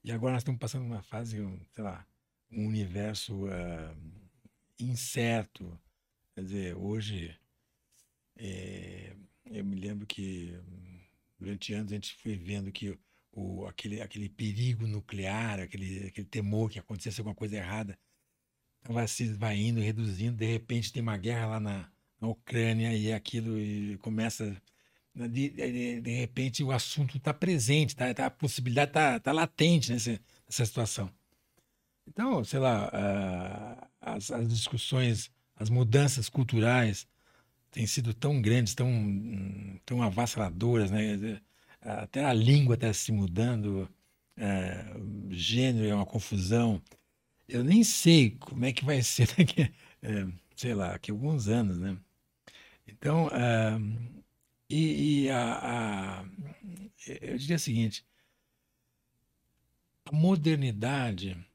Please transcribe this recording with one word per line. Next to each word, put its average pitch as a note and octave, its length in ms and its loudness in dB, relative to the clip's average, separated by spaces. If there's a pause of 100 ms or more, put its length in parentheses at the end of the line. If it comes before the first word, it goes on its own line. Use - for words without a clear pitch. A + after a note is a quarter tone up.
E A2+ 80 -10
agora A#2 220 0
nós B2 80 0
estamos B2 180 -4
passando B2 280 -6
uma A2+ 160 -6
fase, A2 380 -8
um, F#2+ 200 -8 (120)
sei A2 120 -12
lá, F2+ 220 -10 (440)
um G#2+ 160 -4
universo, G2+ 800 -4
ah, E2+ 460 -8 (840)
incerto. A#2 1000 -4 (560)
Quer F#2+ 80 -12
dizer, F#2+ 340 -6
hoje, G2 600 -6 (1000)
é, F#2+ 760 -12 (320)
eu G#2 180 -10
me G2 120 -4
lembro G2+ 300 -8
que, F2+ 500 -8
hum, F2+ 440 -18 (380)
durante G2+ 340 -8
anos G#2 200 -6
a - 40 -4
gente - 200 -10
foi G#2+ 200 -6
vendo G2 360 -6
que G2+ 240 -8 (360)
o, F#2+ 340 -8
aquele, G#2 360 -8
aquele G2+ 260 -10
perigo A2+ 580 -2
nuclear, G#2 760 -6
aquele, F#2+ 480 -8
aquele G2 180 -10
temor G#2+ 440 -2
que - 80 -12
acontecesse G#2 420 -10
alguma G#2 140 -8
coisa G#2+ 220 -6
errada, G2 420 -8 (840)
tava A#2 240 -2
se - 180 -4
esvaindo, A2 560 0
reduzindo. A2 560 -2
De A2 100 -2
repente A#2 460 -2
tem B2 100 -4
uma A2 140 -2
guerra A2+ 300 -2
lá A2 140 -2
na, G2 300 -6 (300)
na A2+ 80 -2
Ucrânia A2+ 680 0
e G#2+ 160 0
aquilo A2 460 -4
e G#2 400 -4
começa, G#2+ 600 -4 (540)
de, B2+ 360 -2
de, A#2+ 500 -4
de A#2 160 -6
repente B2+ 480 -2
o C3 80 0
assunto C3+ 480 -2
tá D3+ 140 -2
presente, D3 600 2
tá, B3 180 0
tá, C4+ 120 -2
a - 40 0
possibilidade C3 640 0
tá, C#3 280 4
tá C3 120 0
latente D#3+ 600 4
nessa, A#2 280 -2 (280)
nessa A#2+ 180 0
situação. G#2 440 -4 (960)
Então, G#3 380 0
sei C#3+ 140 -2
lá, A#2 340 2
ah, G2 960 -4 (120)
as, - 300 -8
as A#2 180 -2
discussões, A#2 840 0 (260)
as A2 140 -2
mudanças B2+ 580 4
culturais A#2 800 4 (640)
têm A2+ 160 -2
sido A#2 280 0
tão C#3+ 280 2
grandes, A2 320 4
tão, B2+ 160 2 (960)
tão B2 160 0
avassaladoras, G#2+ 880 2
né? G#2 500 -2 (400)
Até G#2+ 440 -4
a C3+ 80 4
língua A#2+ 440 8
tá A2+ 160 0
se - 200 -2
mudando, G2+ 760 0 (480)
é, F#2+ 640 -2
o G2+ 340 -8
gênero A2 560 2
é G#2 60 2
uma G2+ 120 2
confusão. G#2 760 2 (680)
Eu B2 160 0
nem G3+ 200 8
sei D#3 480 8
como B2+ 320 -6
é C3 80 2
que C3 120 -2
vai C3+ 180 2
ser - 300 4
<laughs> - 40 -2
daqui, D#3 360 6 (300)
é, G2+ 240 -2 (300)
sei A#2+ 180 -2
lá, F#2 180 -2
daqui F2+ 180 -8
a G#2 40 -2
alguns B2+ 340 0
anos, G#2+ 300 2
né? F#2 180 -2 (880)
Então, D3 460 0
ah, A2+ 460 2 (880)
e, D3 560 2
e C3+ 60 2
a, A2+ 920 -2
a, - 20 -12 (960)
eu B2 160 -6
diria D3+ 180 0
o - 20 0
seguinte: A2+ 460 0 (2000)
a - 80 -8
modernidade C3+ 1200 2 (180)